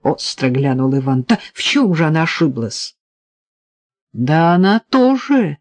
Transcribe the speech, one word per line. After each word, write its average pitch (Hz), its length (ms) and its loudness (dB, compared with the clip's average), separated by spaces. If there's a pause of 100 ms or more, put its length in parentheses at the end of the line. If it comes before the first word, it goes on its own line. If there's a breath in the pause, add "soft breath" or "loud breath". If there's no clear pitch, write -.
остро - 460 -2
глянул 135 460 0
Иван. 131 280 0
"Да 214 160 0 (140 loud breath)
в - 80 -14
чём 220 340 0
же 160 100 0
она 160 180 0
ошиблась?" 135 720 -4 (1160)
"Да 156 400 2
она 190 260 2
тоже 254 800 0